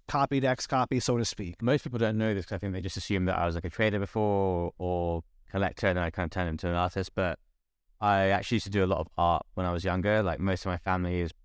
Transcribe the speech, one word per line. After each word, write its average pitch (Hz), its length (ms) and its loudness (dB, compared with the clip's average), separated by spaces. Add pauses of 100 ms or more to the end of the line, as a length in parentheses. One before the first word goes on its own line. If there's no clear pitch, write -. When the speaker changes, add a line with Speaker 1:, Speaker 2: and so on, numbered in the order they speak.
Speaker 1:
copied 139 360 0
X 127 220 0
copy," 131 320 0
so 123 200 0
to 117 60 0
speak? - 380 -6
Speaker 2:
Most 135 220 2
people 117 160 -4
don't 110 180 2
know 110 160 2
this 95 120 -4
'cause 101 100 -6
I - 20 -4
think 95 140 -4
they 92 80 -4
just 90 160 -6
assume 95 300 0
that 90 120 0
I 85 80 2
was, 82 80 0
like, 80 100 -6
a 87 60 -4
trader 104 300 0
before 98 800 0
or 87 440 -2 (260)
collector, 98 380 -2
and 90 120 2
then 90 40 0
I 82 80 -2
kind 92 140 -4
of 80 80 -6
turned 90 160 -2
into 80 180 -4
an 87 80 0
artist, 90 400 -2
but 90 240 -2 (600)
I 98 300 4
actually 98 260 0
used 101 100 -2
to 98 40 -10
do 98 140 4
a - 20 2
lot 90 120 2
of 80 80 -4 (100)
art 85 380 2
when 92 120 -2
I 90 60 0
was 87 120 -4
younger. 95 400 2
Like, 82 160 0
most 95 260 0
of 95 40 -2
my 87 80 -2
family 90 420 0
is, 85 100 -2 (140)